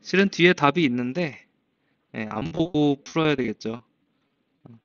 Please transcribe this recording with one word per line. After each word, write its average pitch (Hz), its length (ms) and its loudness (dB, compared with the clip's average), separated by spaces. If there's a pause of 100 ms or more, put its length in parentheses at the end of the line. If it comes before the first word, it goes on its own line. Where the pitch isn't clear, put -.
실은 196 260 2
뒤에 175 240 4
답이 147 320 2
있는데, 123 600 -4 (680)
예, 110 140 -6
안 110 220 -6
보고 151 520 0
풀어야 156 320 0
되겠죠. 113 460 -6 (1040)